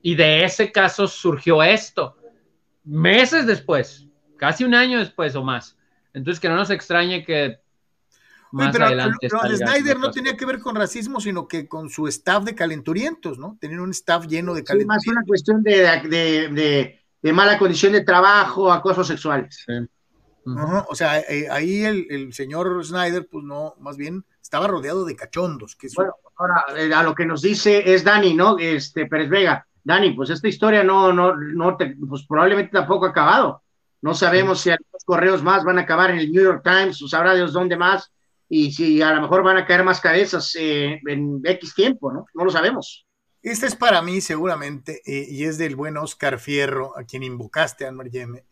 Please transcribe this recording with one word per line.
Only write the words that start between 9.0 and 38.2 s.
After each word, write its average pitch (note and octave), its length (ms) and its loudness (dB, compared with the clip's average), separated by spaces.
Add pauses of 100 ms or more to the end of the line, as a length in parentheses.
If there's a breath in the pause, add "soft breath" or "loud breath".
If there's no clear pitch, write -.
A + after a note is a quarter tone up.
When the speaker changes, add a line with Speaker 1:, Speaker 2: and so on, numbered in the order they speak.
Speaker 2:
lo, A3+ 120 -2
lo A#3 60 -2
de G#3 80 -2
Speaker 1:
salga - 160 -2
Speaker 2:
Snyder C#4+ 260 0
no B3+ 80 -4
Speaker 1:
otra - 60 -2
Speaker 2:
tenía C4 200 -6
Speaker 1:
cosa. - 60 -8
Speaker 2:
que C4 80 -8
ver C4 140 -6
con A3+ 160 -8
racismo, A3 440 -6
sino F#3+ 280 -6
que D#3 180 -8
con D#3+ 240 -12
su D#3 160 -6
staff F#3 380 -2
de A3 100 -6
calenturientos, E3+ 840 -6
¿no? F#3 220 -16
Tenían D#3+ 200 -10
un F#3 100 -8
staff E3+ 360 -2
lleno E3+ 280 -4
de D#3+ 60 -6
Speaker 3:
Sí, G3+ 240 0
más G#3 200 -2
Speaker 2:
calenturientos. A#3 80 -2
Speaker 3:
una A#3 140 -2
cuestión G#3+ 380 0
de, F3 440 4
de, D#3+ 400 0
de, D3 520 0 (200)
de D#3 120 0
mala G3+ 260 4
condición F#3+ 340 4
de G#3 120 4
trabajo, F#3+ 680 4
acoso F#3 300 0
sexual. D3 480 -4
Speaker 1:
Sí. - 220 -14 (760)
Ujú. B2+ 120 -8
Speaker 2:
Ajá, F3+ 300 -2
o D3+ 60 -10
sea, D3+ 260 0
eh, D3 300 -6
ahí E3+ 320 -2
el, G#3 280 -2
el C#3 240 -10
señor E3+ 500 -6
Snyder, F3 420 -4
pues D#3 180 -14
no, C#3+ 360 -10
más C#3 160 -16
bien E3 280 -12 (160)
estaba E3+ 280 -4
rodeado E3+ 380 -4
de C#3 100 -10
cachondos, D#3 580 -8
que - 140 -20
eso A#2 80 -12
Speaker 3:
Bueno, F#3 160 -2 (240)
ahora, F3 280 0 (120)
eh, D#3 160 0
a D#3 100 4
lo D#3+ 120 2
que E3+ 100 -2
nos D#3+ 160 -4
dice G3+ 540 4
es F3+ 100 4
Dani, G3+ 300 4
¿no? F#3 240 4
Este, D#3+ 480 -4
Pérez D3+ 240 -2
Vega. F3 360 2 (160)
Dani, F3 300 2
pues B2+ 180 -4
esta E3 160 -4
historia G#3+ 380 2
no, F#3+ 280 4
no, F3+ 220 4
no E3 420 -2
te, C#3 200 -4
pues C#3 320 -10
probablemente F#3+ 420 2
tampoco F3+ 360 0
ha - 20 2
acabado. F3 540 2 (400)
No D3+ 120 -2
sabemos F#3 440 2
Speaker 2:
Sí. - 60 -8
Speaker 3:
si F3+ 60 2
algunos - 360 -4
correos F3 360 2
más F3+ 220 2
van F3+ 140 2
a F3+ 40 0
acabar F3+ 280 2
en F3 80 -2
el D#3 120 -2
New F#3 140 4
York E3+ 180 4
Times, F#3 380 2
o C#3+ 80 -12
sabrá E3+ 260 2
Dios F3 200 0
dónde F3 240 0
más, F#3 340 0 (340)